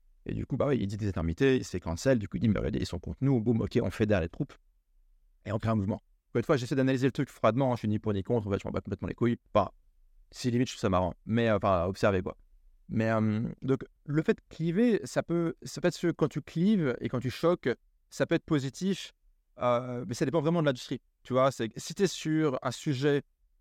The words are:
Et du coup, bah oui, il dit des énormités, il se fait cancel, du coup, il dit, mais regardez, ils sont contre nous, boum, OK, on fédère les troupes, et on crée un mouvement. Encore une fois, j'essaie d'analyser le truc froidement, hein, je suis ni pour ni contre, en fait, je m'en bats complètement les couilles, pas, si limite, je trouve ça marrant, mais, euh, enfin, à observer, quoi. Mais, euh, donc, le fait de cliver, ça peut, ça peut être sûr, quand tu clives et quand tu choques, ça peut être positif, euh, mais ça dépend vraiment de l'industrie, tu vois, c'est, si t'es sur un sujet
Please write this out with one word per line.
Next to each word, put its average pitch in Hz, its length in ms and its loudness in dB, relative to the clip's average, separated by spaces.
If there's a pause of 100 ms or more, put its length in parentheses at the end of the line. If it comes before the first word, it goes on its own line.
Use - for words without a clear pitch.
(260)
Et - 60 -6
du 110 140 -4
coup, 139 100 -4
bah 120 100 0
oui, 143 140 2
il 98 60 -2
dit 104 100 -6
des 101 140 -2
énormités, 92 460 2
il - 100 -2
se - 40 -14
fait 90 100 -6
cancel, 117 380 0
du 101 100 -6
coup, 92 100 -6
il - 20 -6
dit, 113 80 2
mais 101 100 2
regardez, - 200 -2
ils 120 80 -2
sont 85 120 -8
contre - 220 -10
nous, 131 220 2
boum, 113 180 2
OK, 104 220 -2
on 101 80 -4
fédère 104 320 2
les 85 80 -4
troupes, - 240 -6 (920)
et 104 80 -6
on 107 60 -2
crée 107 100 -2
un 113 60 2
mouvement. 101 280 0 (280)
Encore - 80 -2
une 117 60 2
fois, 156 120 4
j'essaie 127 180 -4
d'analyser 131 320 4
le 127 60 2
truc 143 160 -2
froidement, 123 440 2
hein, 117 40 0
je - 40 -10
suis 110 80 -2
ni 104 100 2
pour 107 160 -2
ni 95 80 -2
contre, 113 240 0
en 101 40 -4
fait, 98 80 0
je - 80 -8
m'en 104 60 -4
bats 98 80 -4
complètement - 280 -6
les - 60 -6
couilles, 117 220 2 (160)
pas, 101 220 2 (560)
si - 200 -4
limite, 120 180 2
je - 40 -10
trouve - 80 -16
ça 113 80 0
marrant, 90 240 2 (140)
mais, 113 240 2
euh, 107 80 4
enfin, 92 240 2
à 90 60 0
observer, 98 340 2
quoi. 95 160 -10 (500)
Mais, 110 220 0
euh, 110 320 0 (180)
donc, 131 240 -2 (220)
le 147 160 0
fait - 100 2
de - 160 -6
cliver, 185 560 0
ça - 180 -2
peut, 170 400 -2
ça - 200 -10
peut 175 60 2
être 165 60 0
sûr, 165 220 -2
quand 151 120 2
tu - 120 -6
clives 165 640 0
et - 80 -4
quand 123 100 -2
tu 127 80 -4
choques, 165 400 0 (400)
ça - 160 -4
peut 170 120 2
être - 100 -6
positif, 160 680 -2 (460)
euh, 123 500 0
mais 120 60 -6
ça 160 100 0
dépend 143 160 2
vraiment 165 220 2
de 151 40 0
l'industrie, 135 360 -2 (200)
tu - 120 -6
vois, 131 160 6
c'est, 117 260 -4
si - 180 -10
t'es 196 120 2
sur 156 560 0
un 131 80 -4
sujet 143 540 0 (360)